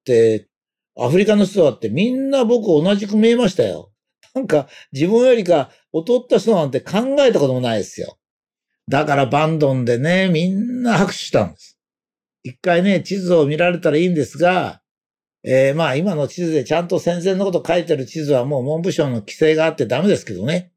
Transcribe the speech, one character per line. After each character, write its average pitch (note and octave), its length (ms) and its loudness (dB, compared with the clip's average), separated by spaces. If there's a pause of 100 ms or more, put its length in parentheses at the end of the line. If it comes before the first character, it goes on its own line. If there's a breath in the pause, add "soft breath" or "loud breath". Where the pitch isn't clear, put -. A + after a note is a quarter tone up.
て、 A2+ 440 2 (520)
ア B2 80 -2
フ E3 100 2
リ G3+ 80 2
カ G#3 100 2
の G3+ 80 4
人 G3 180 0
だ C#3+ 80 4
っ A2 80 -6
て G#2+ 120 -6
み F#3+ 200 0
ん C4+ 200 -4
な C4+ 140 2
僕 A3 220 0
同 F3 280 2
じ G3+ 120 -4
く G3+ 100 -2
見 A3 120 4
え A#3 80 4
ま A#3+ 120 2
し F3+ 60 -6
た - 80 0
よ。 E2 300 -4 (420)
な C4+ 80 -4
ん A#3+ 40 -6
か D3 220 0 (240 loud breath)
自 C#3+ 140 -2
分 A#3 200 4
よ B3+ 80 6
り A3 100 0
か D#3+ 260 2 (220 soft breath)
劣 E3 200 -2 (100)
っ - 60 -20
た A3+ 100 4
人 G#3+ 160 0
な D#3+ 120 0
ん C3 40 -6
て B2+ 100 -4
考 B3+ 400 -4
え B3+ 120 4
た F#3+ 60 2
こ C#3+ 80 2
と C3 80 0
も B2+ 60 -2
な A#2+ 160 -2
い - 20 -2
で F#2+ 60 -4
す - 160 -16
よ。 - 180 -12 (720)
だ D3 160 0
か D3 120 0
ら C#3 100 2
バ C#3+ 200 0
ン D#3+ 120 -2
ド C#3 160 2
ン B2+ 100 -2
で A#2 140 0
ね、 F3+ 300 0
み E3+ 200 0
ん A#3+ 340 -4
な A3+ 160 0
拍 - 140 0
手 - 60 -12
し - 140 -14
た A2+ 120 2
ん E2+ 80 -10
で - 60 -20
す。 - 200 -20 (640)
一 - 160 -16
回 F3 240 0
ね、 F#3+ 180 2
地 F#3 160 -8
図 F3+ 180 0
を D3+ 120 4
見 D3+ 100 -2
ら F3 140 2
れ F3 80 -4
た D#3 120 0
ら D3 60 2
い E3+ 80 2
い F#3 40 0
ん F3 60 -2
で D3 100 0
す - 140 -16
が、 D#3+ 420 0 (640)
え C3 280 2
ー、 - 20 -2
ま D#3+ 140 -2
あ C3 80 -2
今 F3+ 180 -2
の D3 120 -2
地 F3 180 -8
図 D#3+ 80 -2
で C#3+ 120 0
ち D#3 100 -2
ゃ E3+ 80 0
ん F3 60 -8
と F3+ 100 -2
戦 E3+ 240 -4
前 F#3+ 120 0
の F#3+ 100 -2
こ F#3+ 80 -2
と F3 120 -2
書 F3 140 0
い E3+ 80 -4
て D#3+ 100 0
る C3 100 -6
地 D#3+ 160 -10
図 D3 100 0
は B2 120 2
も C#3 160 -4
う B2 40 -4
文 D#3 180 -4
部 F#3 100 -2
省 D3 160 0
の A#2 120 -4
規 - 120 -16
制 D#3 220 2
が D#3 120 0
あ D#3+ 40 0
っ D#3 40 -6
て C3+ 120 -4
ダ A#2+ 160 -2
メ G3+ 60 2
で E3 80 4
す - 80 -6
け G#2+ 100 -12
ど F2+ 120 -8
ね。 F3+ 300 -6